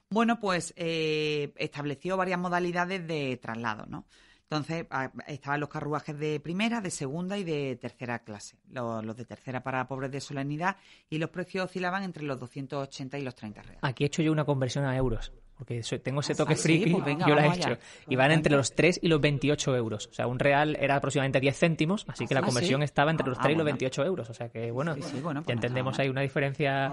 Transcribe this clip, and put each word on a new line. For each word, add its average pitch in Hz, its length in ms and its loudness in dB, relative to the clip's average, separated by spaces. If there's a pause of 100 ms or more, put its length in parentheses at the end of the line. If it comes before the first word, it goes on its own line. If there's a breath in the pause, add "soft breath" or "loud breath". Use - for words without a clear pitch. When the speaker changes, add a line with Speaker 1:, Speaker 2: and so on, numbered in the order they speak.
Speaker 1:
bueno, 226 320 2
pues, 180 380 0
eh, 156 800 0
estableció 147 600 -4
varias 185 220 0
modalidades 175 680 -2
de 143 300 -2
traslado, 113 480 -6
¿no? - 220 -12 (440 soft breath)
Entonces, 151 380 -4
a-, 135 240 -4 (140)
estaban 143 340 -4
los 147 80 -4
carruajes 151 500 -6
de 151 220 -4
primera, 214 400 -2
de 185 100 -6
segunda 175 460 -6
y 202 80 -6
de 143 320 -4
tercera 120 440 -8
clase. - 360 -16 (140)
Lo-, 117 320 -6
los 110 120 -8
de 117 120 -12
tercera 127 360 -10
para 127 240 -4
pobres 135 240 -6
de 135 120 -8
solemnidad, 147 540 -4 (340 soft breath)
y 156 80 -4
los 160 100 -2
precios 180 380 -6
oscilaban 185 360 -4
entre 170 220 -10
los 139 160 -4
doscientos 135 480 -8
ochenta 143 300 -10
y 143 40 -4
los 123 120 -6
treinta 104 260 -12
reales. - 220 -20
Speaker 2:
Aquí 143 220 0
he - 20 6
hecho 160 160 0
yo 156 100 4
una 151 140 2
conversión 139 400 2
a 131 100 0
euros, 127 380 0 (200)
porque 120 280 -6
soy, 131 160 -4
tengo 139 220 -2
ese 143 120 -2
Speaker 1:
Ah, - 40 0
Speaker 2:
toque 151 200 4
Speaker 1:
sí, - 60 -2
Speaker 2:
friki, 165 300 4
Speaker 1:
pues 185 120 2
venga, 147 240 2
Speaker 2:
yo 147 60 8
la 147 80 8
he - 60 6
Speaker 1:
vamos 180 180 2
allá. 127 80 0
Speaker 2:
hecho. - 80 -6 (260 loud breath)
Y 135 80 0
van 131 140 6
entre 156 240 6
Speaker 1:
Adelante. - 20 8
Speaker 2:
los 135 180 2
tres 165 280 4
y 175 60 2
los 156 120 6
veintiocho 143 560 2
euros. 110 300 -2
O - 80 -20
sea, 117 120 -2
un 123 120 -2
real 143 420 4
era 139 160 4
aproximadamente 135 440 2
diez 135 180 2
céntimos, 165 500 2
así 131 180 -6
que - 60 -4
Speaker 1:
Ah, 135 80 4
Speaker 2:
la - 0 -
Speaker 1:
sí, 147 60 2
Speaker 2:
conversión 135 340 2
Speaker 1:
sí. 147 60 2
Speaker 2:
estaba 147 240 4
entre 147 180 2
los 120 100 0
Speaker 1:
Ah, 123 40 -2
Speaker 2:
tres 143 100 4
y 160 40 4
los 160 80 2
Speaker 1:
bueno. 147 100 2
Speaker 2:
veintiocho 127 280 -2
euros. 139 280 -2
O - 20 -12
sea 117 160 -8
que, 117 220 -6
bueno, 147 240 -2
Speaker 1:
Sí, 143 80 -6
sí, 139 180 -6
bueno, - 0 -
Speaker 2:
ya - 20 -6
Speaker 1:
pues 156 120 -4
no 143 60 -4
está 147 120 -2
Speaker 2:
entendemos 127 460 0
Speaker 1:
mal. - 20 2
Speaker 2:
ahí 139 80 2
una 131 140 0
diferencia 139 720 0